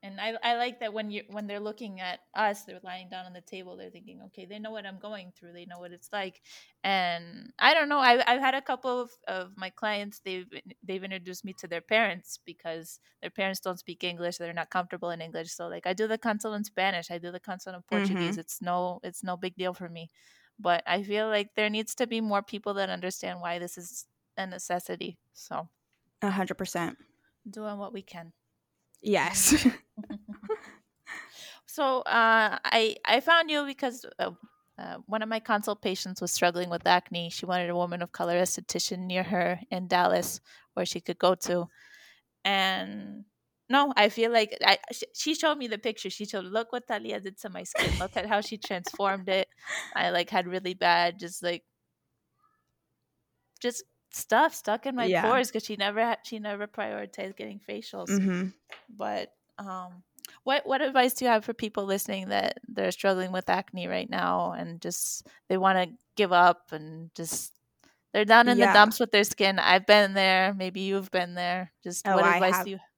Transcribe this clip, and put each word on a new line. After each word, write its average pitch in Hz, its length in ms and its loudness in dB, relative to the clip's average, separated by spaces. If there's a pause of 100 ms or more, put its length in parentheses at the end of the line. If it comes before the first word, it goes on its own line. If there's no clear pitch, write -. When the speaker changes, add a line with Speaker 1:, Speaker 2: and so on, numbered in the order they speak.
Speaker 1:
And 196 140 -14
I, 220 140 -4 (100)
I 233 140 2
like 247 240 -4
that 214 120 -6
when 214 180 -6
you, 208 180 -8
when 208 180 -10
they're 202 140 -8
looking 214 400 -10
at 180 180 -8 (160)
us, 208 300 -2
they're 185 180 -16
lying 185 260 -14
down 185 160 -12
on 180 60 -18
the 180 80 -18
table, 180 380 -16
they're 190 120 -16
thinking, 185 360 -20
"Okay, 190 200 -20
they 208 140 -16
know 220 120 -12
what 214 140 -12
I'm 190 140 -14
going 196 320 -14
through. 170 220 -20
They 175 120 -18
know 175 140 -18
what 175 140 -16
it's - 180 -20
like." 196 300 -8 (420)
And 175 760 -4
I 269 160 6
don't 311 140 4
know, 294 120 0
I've, 254 280 6
I've 247 140 4
had 262 120 2
a 277 80 -2
couple 254 380 -4
of, 240 120 -8 (180)
of 190 260 -6
my 190 140 -10
clients, 202 560 -6
they've, 185 200 -8 (380)
they've 185 220 -6
introduced 185 400 -10
me 190 140 -10
to 165 100 -14
their 170 100 -6
parents 202 680 -2
because 165 540 -12 (220)
their 175 100 -10
parents 190 300 -4
don't 180 180 -6
speak - 240 -12
English. 175 360 -6
They're 170 120 -8
not 165 200 -8
comfortable 175 380 -4
in 170 120 -8
English. 165 320 -10
So, 170 160 -10
like, 175 180 -8
I 185 60 0
do 208 140 0
the 220 100 0
consult 214 400 -4
in 208 80 -4
Spanish. 185 440 -2
I - 80 -8
do 175 140 -10
the 180 80 -10
consult 190 380 -12
in 180 60 -16
Portuguese. 190 480 -2
Speaker 2:
Mm-hmm. 202 100 -6
Speaker 1:
It's - 200 -14
no, 180 420 -4
it's - 200 -12
no 180 140 -6
big 185 180 -8
deal 180 180 -4
for 180 140 -12
me. 165 240 -16 (480)
But 180 260 2
I 190 180 0
feel 208 260 -2
like 208 260 0
there 214 140 2
needs 214 260 -4
to 247 120 -2
be 233 120 -4
more 208 240 0
people 202 300 -6
that 196 160 -2
understand 180 500 -6
why 175 180 -4
this 175 200 -10
is - 280 -16 (300)
a 190 120 -6
necessity. 180 680 -8 (140)
So 160 380 -10 (520)
Speaker 2:
A 202 80 0
hundred 190 280 -2
percent. 175 400 -6 (520)
Speaker 1:
doing 208 280 -10
what 202 160 -10
we 285 80 -10
can. 170 320 -18 (680)
Speaker 2:
Yes. 190 680 4
<laughs> - 60 -10 (200)
Speaker 1:
<laughs> 208 360 -14 (1300)
So, 269 360 0
uh, 226 600 4
I, 220 320 2 (100)
I 233 140 6
found 330 300 4
you 294 160 0
because, 262 400 -6 (140)
uh, 185 120 -2 (460)
uh, 180 200 -10 (100)
one 220 160 -4
of 220 60 -8
my 226 100 -2
consult 214 420 -2
patients 190 400 -4
was 175 100 -4
struggling 175 380 0
with 170 160 -4
acne. 175 460 2
She - 140 -10
wanted 180 240 0
a 175 60 -2
woman 175 260 -2
of 175 100 -8
color 175 240 0
esthetician 180 720 -2
near 185 160 0
her 175 360 0 (120)
in 185 160 -4
Dallas 180 520 2 (340)
where 180 120 -2
she 175 160 -6
could - 180 -6
go 185 160 6
to. 175 320 -2 (800)
And 196 800 -2 (440)
no, 277 280 4
I 208 120 8
feel 226 220 2
like 220 320 2
I, 190 140 8 (140)
sh-, - 120 -8 (120)
she 302 200 -2
showed 302 220 2
me 254 100 -6
the 214 120 -4
picture. 214 320 -4
She 208 140 -8
showed, 196 200 -8
"Look 220 260 -4
what 247 160 -8
Talia 220 320 -6
did 190 200 -12
to 208 100 -12
my 180 140 -10
skin. - 340 -2
Look - 200 -4
at 202 100 -4
how 214 140 2
she 208 160 -8
transformed 190 720 -2
it." 190 180 2 (480)
I, 175 160 2
like, 175 180 0
had 180 180 0
really 185 280 -4
bad, 175 440 4
just, 175 220 -12
like, 175 220 -4 (2000)
just 240 220 -4 (280)
stuff 294 420 2
stuck 220 320 -4
in 262 100 -4
my 220 100 0
Speaker 2:
Yeah. 180 180 2
Speaker 1:
pores 254 280 2
'cause 220 120 -6
she 214 120 -8
never 208 280 -2
ha-, 233 200 0
she 220 160 -10
never 208 280 -6
prioritized 202 680 -8
getting 208 240 -12
facials. 202 500 -12
Speaker 2:
Mm-hmm. 190 400 0 (400)
Speaker 1:
But, 208 440 -6 (240)
um, 185 460 -12 (400)
what, 269 220 0
what 269 160 0
advice 262 320 4
do 254 120 -4
you 240 60 6
have 214 140 4
for 233 80 -6
people 208 320 -4
listening 196 440 -2
that - 380 0
they're 190 240 -2
struggling 185 400 0
with 185 180 -4
acne 180 380 -2
right 180 220 -4
now 180 440 0
and 170 280 -10
just - 460 -6 (200)
they 185 100 0
wanna 185 300 4 (280)
give 196 160 4
up 175 400 8
and 160 440 -12
just - 380 -8 (600)
they're 214 120 4
down 233 220 10
in 240 100 6
the 240 80 8
Speaker 2:
Yeah. 262 80 6
Speaker 1:
dumps 214 260 10
with 233 120 2
their 202 120 8
skin? 196 360 2
I've 190 260 6
been 208 280 8
there. 190 400 6
Maybe 190 280 -4
you've 190 300 -2
been 180 240 0
there. 175 360 -2 (120)
Just 175 240 -6
Speaker 2:
Oh, 190 80 4
Speaker 1:
what 175 100 8
Speaker 2:
I 175 100 8
Speaker 1:
advice 185 220 6
Speaker 2:
have, 185 80 0
Speaker 1:
do 196 60 -6
you 190 80 -10 (180)